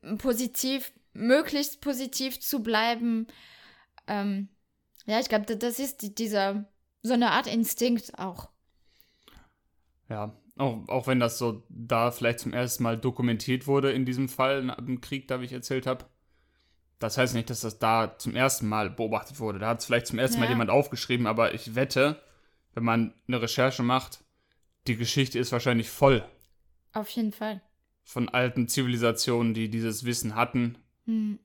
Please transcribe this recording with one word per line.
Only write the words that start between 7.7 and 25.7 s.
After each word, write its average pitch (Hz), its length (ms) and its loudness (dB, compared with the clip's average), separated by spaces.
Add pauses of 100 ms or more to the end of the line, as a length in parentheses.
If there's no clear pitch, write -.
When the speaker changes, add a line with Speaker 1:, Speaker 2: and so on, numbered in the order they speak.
Speaker 1:
auch. 180 320 -10 (1600)
Speaker 2:
Ja, 107 260 -8 (220)
auch, 123 300 -2
auch 127 200 -2
wenn 127 120 4
das 117 180 2
so 117 320 -2
da 117 420 0
vielleicht 120 280 0
zum 113 140 -6
ersten 123 300 -2
Mal 113 140 0
dokumentiert 123 680 0
wurde 139 240 4
in 131 140 2
diesem 127 240 0
Fall, 135 340 2
na-, 127 120 -2
im 123 260 -6
Krieg, 135 260 -8
da 127 140 -2
wie 123 40 -8
ich 127 80 -12
erzählt 127 320 -4
hab. 127 240 -4 (880)
Das 110 180 -2
heißt 127 180 2
nicht, 113 140 -2
dass - 120 -6
das 110 160 -6
da 113 400 2
zum - 180 -6
ersten 127 320 2
Mal 107 220 0
beobachtet 110 500 -4
wurde. 107 200 -4
Da 104 80 -2
hat's 117 180 -2
vielleicht 120 220 2
zum 117 100 -4
ersten 127 220 2
Mal 120 60 4
Speaker 1:
Ja. 120 60 0
Speaker 2:
jemand 117 180 2
aufgeschrieben, 123 580 2
aber 110 260 2
ich 113 220 -8
wette, 135 460 2 (520)
wenn 117 120 -4
man 113 280 2 (140)
eine 123 140 -2
Recherche 127 420 0
macht, 123 400 -2 (640)
die 120 80 0
Geschichte 120 440 0
ist 120 120 -2
wahrscheinlich 120 380 0